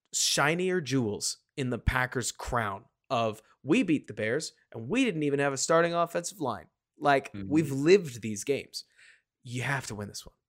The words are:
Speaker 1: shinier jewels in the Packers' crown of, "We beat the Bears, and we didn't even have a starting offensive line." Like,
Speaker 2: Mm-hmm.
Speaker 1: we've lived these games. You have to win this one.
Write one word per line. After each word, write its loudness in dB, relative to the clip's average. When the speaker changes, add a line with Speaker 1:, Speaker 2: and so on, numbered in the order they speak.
Speaker 1:
shinier 2
jewels -2
in -4
the -4
Packers' 0
crown -4
of, 0
"We 4
beat 0
the -12
Bears, -4
and -10
we 2
didn't 0
even 2
have 2
a -4
starting 4
offensive -2
line." -4
Like, 2
Speaker 2:
Mm-hmm. -8
Speaker 1:
we've 2
lived 4
these -6
games. -6
You -8
have -4
to -8
win -8
this -14
one. -20